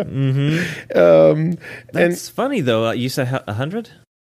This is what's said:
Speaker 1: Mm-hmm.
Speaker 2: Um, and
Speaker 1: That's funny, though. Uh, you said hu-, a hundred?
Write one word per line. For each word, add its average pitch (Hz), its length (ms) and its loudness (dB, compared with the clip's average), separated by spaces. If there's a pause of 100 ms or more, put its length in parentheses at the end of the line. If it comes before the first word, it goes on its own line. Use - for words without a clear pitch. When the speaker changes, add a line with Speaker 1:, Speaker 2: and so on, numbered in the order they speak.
Speaker 1:
Mm-hmm. 143 960 -2
Speaker 2:
Um, 82 420 6 (100)
and - 80 -6 (340)
Speaker 1:
That's 175 360 -2
funny, 262 320 -4
though. 113 280 0
Uh, 113 40 -2
you 123 160 -4
said 127 200 -4
hu-, 131 180 -4
a - 60 -6
hundred? 160 360 -6 (340)